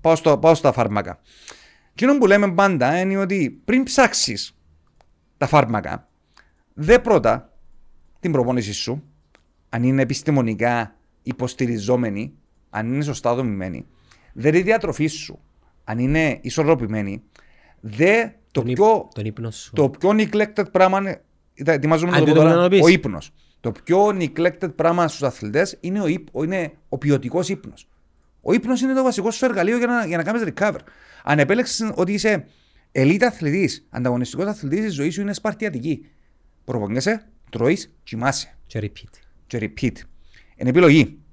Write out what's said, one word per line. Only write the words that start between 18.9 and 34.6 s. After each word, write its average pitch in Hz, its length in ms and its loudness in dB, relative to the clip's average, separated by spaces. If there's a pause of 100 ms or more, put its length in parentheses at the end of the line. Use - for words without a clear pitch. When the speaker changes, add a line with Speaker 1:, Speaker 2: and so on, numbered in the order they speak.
Speaker 2:
τον 107 120 -8
ύπνο 110 260 -8
σου. - 220 -18
Speaker 1:
το 147 160 2
πιο 170 240 0
neglected 214 580 0
πράγμα 185 280 4
είναι, 196 220 -8 (320)
ήταν, 147 220 0
ετοιμάζομαι 160 360 2
Speaker 2:
Α, - 20 0
Speaker 1:
να 143 60 4
το 139 60 4
Speaker 2:
τούτο 156 140 6
Speaker 1:
πω 156 80 8
τώρα, 170 120 4
Speaker 2:
πρέπει 180 160 4
να 190 60 6
το 156 60 6
πεις. 170 80 8
Speaker 1:
ο - 20 -2
ύπνος. 92 340 -8 (280)
Το 117 120 -4 (120)
πιο 190 220 4 (140)
neglected 165 560 -2
πράγμα 170 320 2
στους 143 160 -6
αθλητές 127 560 -4
είναι 196 220 -4
ο 175 60 -2
ύπ-, 165 280 -4
ο, 143 80 -4
είναι 170 280 -4 (180)
ο 135 80 -6
ποιοτικός 143 520 -2
ύπνος. - 380 -10 (540)
Ο 175 120 0
ύπνος 240 280 0
είναι 262 120 -2
το 262 100 0
βασικό 233 280 -2
σου 262 140 -4
εργαλείο 214 320 0
για 240 100 0
να, 240 180 -2
για 170 120 -4
να 165 60 -2
κάνεις 220 200 -2 (120)
recover. 202 240 -2 (440)
Αν 151 160 0
επέλεξες 220 560 0
ότι 185 180 0
είσαι 208 340 -2 (440)
elite 156 320 2
αθλητής, 180 640 -2
ανταγωνιστικός 123 560 -4
αθλητής, 202 400 -4